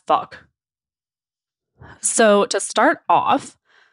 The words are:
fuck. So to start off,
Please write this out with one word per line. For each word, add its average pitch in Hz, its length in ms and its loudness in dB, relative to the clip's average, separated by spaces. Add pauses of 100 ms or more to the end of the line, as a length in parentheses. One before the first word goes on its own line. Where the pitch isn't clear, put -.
fuck. - 400 -4 (1500)
So 208 460 2
to - 140 -4
start 269 400 0 (100)
off, - 480 -2 (360)